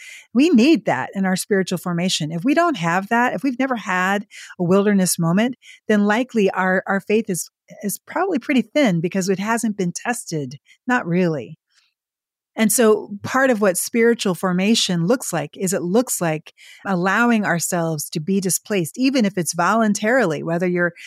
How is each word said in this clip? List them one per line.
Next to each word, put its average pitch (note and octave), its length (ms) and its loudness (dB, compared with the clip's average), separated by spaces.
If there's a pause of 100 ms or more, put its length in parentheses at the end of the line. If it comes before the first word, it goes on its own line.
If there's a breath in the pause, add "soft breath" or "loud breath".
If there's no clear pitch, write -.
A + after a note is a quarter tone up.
(340 loud breath)
We C#4+ 160 4
need C#4 360 6
that B2+ 280 -2
in F#3+ 120 -2
our F#3 100 0
spiritual F#3+ 420 -2
formation. E3+ 540 -4
If E3+ 140 -4
we C#4+ 80 2
don't E4 240 2
have E3+ 320 -2
that, A#3+ 240 2
if F#3 100 -6
we've C4 160 -2
never C4 160 -2
had G3 500 -2 (320 loud breath)
a F#3 60 -4
wilderness G3 560 2
moment, G3 380 0 (320 loud breath)
then G#3 160 4
likely G#3+ 460 2
our, F#3 360 0
our G3 140 0
faith A3 280 0
is, F3 220 -6 (320)
is G3+ 160 -6
probably E4+ 400 -2
pretty C4+ 220 0
thin G3 400 0
because F3+ 260 -2
it F#3+ 120 0
hasn't A3 380 -2
been F3 140 -2
tested. D3+ 680 -8 (280 soft breath)
Not B3 180 -2
really. E3 540 -2 (1000)
And A3 120 2
so A3 400 2 (100)
part C4 300 0
of G#3 100 -2
what F#3 160 2
spiritual A3+ 560 2
formation F#3 720 0
looks B3+ 260 -2
like D3+ 240 -6
is F#3+ 180 -2
it D#3 100 -2
looks A3 360 0
like D#3 360 -4 (320 loud breath)
allowing G3+ 580 2
ourselves E3 640 -2
to E3+ 100 -8
be F#3+ 220 -2
displaced, F#3 560 -4
even B3+ 280 2
if G3 120 -2
it's E3+ 160 -2
voluntarily, G#3 880 0
whether E3+ 240 -2
you're F3 280 0 (140 loud breath)